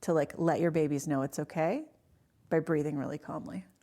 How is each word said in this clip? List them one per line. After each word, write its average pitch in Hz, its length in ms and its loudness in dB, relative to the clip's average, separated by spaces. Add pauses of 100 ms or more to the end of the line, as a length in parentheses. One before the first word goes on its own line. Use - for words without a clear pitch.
to, 180 100 0
like, 151 240 2
let 165 240 2
your 170 100 4
babies 147 380 0
know 139 140 2
it's 143 160 -4
okay 170 460 -2 (640)
by 160 120 4
breathing 151 360 0
really 143 220 -4
calmly. - 460 -10 (180)